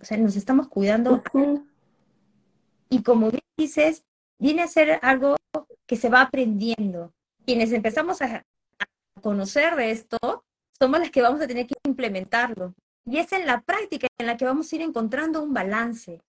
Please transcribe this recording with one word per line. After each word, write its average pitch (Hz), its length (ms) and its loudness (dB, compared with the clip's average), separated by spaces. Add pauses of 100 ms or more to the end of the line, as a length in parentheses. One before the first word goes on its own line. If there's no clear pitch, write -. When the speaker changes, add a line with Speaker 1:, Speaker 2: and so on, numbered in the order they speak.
Speaker 1:
o - 40 -20
sea, 214 120 -4
nos 214 200 2
estamos 269 320 2
cuidando. 226 460 2
Speaker 2:
Ujú. 285 500 0 (1200)
Speaker 1:
Y 240 140 2
como 226 260 4
bien 226 120 -2 (160)
dices, 311 460 0 (360)
viene 302 220 2
a 339 60 -2
ser 311 340 4
algo 269 340 2 (500)
que 247 100 -2
se 233 140 0
va 247 120 8
aprendiendo. 214 920 -2 (340)
Quienes 226 280 2
empezamos 240 480 -2
a, 233 160 -4
a - 840 -16
conocer 214 540 0
de 233 160 0
esto, 226 260 -6 (600)
somos 269 200 4
las 339 120 -2
que 269 100 2
vamos 254 200 2
a 294 60 -2
tener 240 200 -6
que 277 80 -8 (100)
implementarlo. 226 880 -4 (320)
Y 247 120 -4
es 330 160 -2
en 370 120 -2
la 247 160 0
práctica 349 460 -4 (100)
en 233 100 -6
la 233 100 -4
que 262 80 -2
vamos 269 260 -2
a 330 40 -4
ir 311 60 -6
encontrando 302 600 -2
un 294 100 -4
balance, 214 760 -6